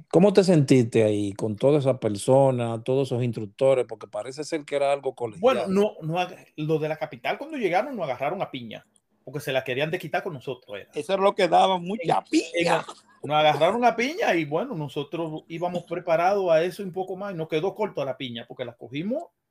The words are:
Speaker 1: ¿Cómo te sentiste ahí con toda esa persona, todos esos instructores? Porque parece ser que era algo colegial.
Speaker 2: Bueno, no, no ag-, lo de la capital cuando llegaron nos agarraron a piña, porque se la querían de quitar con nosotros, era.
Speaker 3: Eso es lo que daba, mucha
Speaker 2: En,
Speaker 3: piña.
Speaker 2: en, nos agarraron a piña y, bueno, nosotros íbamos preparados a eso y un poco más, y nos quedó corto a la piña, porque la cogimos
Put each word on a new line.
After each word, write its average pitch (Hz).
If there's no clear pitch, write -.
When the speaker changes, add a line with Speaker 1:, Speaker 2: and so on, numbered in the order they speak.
Speaker 1:
¿Cómo 190
te 196
sentiste 131
ahí 104
con 107
toda 139
esa 131
persona, 117
todos 131
esos 123
instructores? 120
Porque 107
parece 123
ser 151
que 143
era 139
algo 139
colegial. 120
Speaker 2:
Bueno, 254
no, 202
no 160
ag-, -
lo 156
de 156
la 151
capital 151
cuando 302
llegaron 247
nos 185
agarraron 139
a -
piña, 120
porque 139
se 143
la 131
querían 135
de 180
quitar 175
con 180
nosotros, 120
era. -
Speaker 3:
Eso 147
es 190
lo 196
que 190
daba, 185
mucha 175
Speaker 2:
En, -
Speaker 3:
piña. 170
Speaker 2:
en, -
nos 147
agarraron 156
a 226
piña 262
y, 165
bueno, 185
nosotros 156
íbamos 175
preparados 175
a 156
eso 180
y -
un 185
poco 185
más, 196
y 170
nos 160
quedó 170
corto 196
a 139
la 131
piña, 120
porque -
la 120
cogimos 170